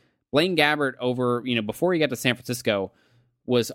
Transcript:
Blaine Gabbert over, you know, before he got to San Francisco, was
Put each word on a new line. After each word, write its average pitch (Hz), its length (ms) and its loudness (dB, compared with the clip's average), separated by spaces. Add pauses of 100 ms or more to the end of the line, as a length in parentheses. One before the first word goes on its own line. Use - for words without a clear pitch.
(320)
Blaine 175 220 2
Gabbert 147 460 2
over, 123 440 0
you 123 120 -2
know, 113 60 0
before 160 320 -2
he 165 40 0
got 147 120 2
to 123 60 -4
San 123 180 0
Francisco, 107 580 -2 (540)
was 120 280 2